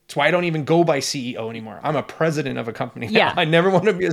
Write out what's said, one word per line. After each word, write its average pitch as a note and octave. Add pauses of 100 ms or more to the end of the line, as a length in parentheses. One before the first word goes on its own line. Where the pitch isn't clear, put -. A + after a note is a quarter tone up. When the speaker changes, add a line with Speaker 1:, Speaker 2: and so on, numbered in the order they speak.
Speaker 1:
That's -
why D3
I E3
don't F3
even D#3+
go E3
by D#3
C B2+
E -
O A2+
anymore. -
I'm D3
a B2+
president C#3+
of A#2
a A2
company A#2+
now. D#3
Speaker 2:
Yeah. F3+
Speaker 1:
<laughs> -
I F3
never E3
wanna F#3+
be F3+
a E3